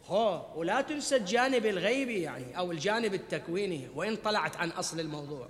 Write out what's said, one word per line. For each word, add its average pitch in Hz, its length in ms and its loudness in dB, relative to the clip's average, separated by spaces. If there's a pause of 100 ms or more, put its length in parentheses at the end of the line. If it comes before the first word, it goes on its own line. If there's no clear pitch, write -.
هو، 185 320 4 (140)
ولا 180 260 2
تنسى 285 340 0
الجانب 233 500 4
الغيبي 214 560 2
يعني، 131 360 -6
أو 180 140 0
الجانب 202 420 2
التكويني، 170 840 -2
وإن 208 200 0
طلعت 190 420 0
عن 170 120 0
أصل 170 300 -4
الموضوع. 147 500 -6